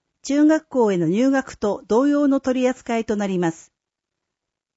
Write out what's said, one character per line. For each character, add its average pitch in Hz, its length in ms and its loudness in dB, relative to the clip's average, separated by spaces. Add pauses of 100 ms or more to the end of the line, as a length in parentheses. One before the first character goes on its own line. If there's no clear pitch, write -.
(240)
中 285 200 0
学 311 220 2
校 233 240 0
へ 190 60 0
の 170 100 0
入 226 240 0
学 269 240 -2
と 202 320 -6
同 254 220 2
様 285 180 0
の 269 140 0
取 254 220 -4
り 254 60 2
扱 240 300 -6
い 220 60 -4
と 220 100 -4
な 208 140 -2
り 190 100 -2
ま 170 140 0
す。 - 200 -18 (1040)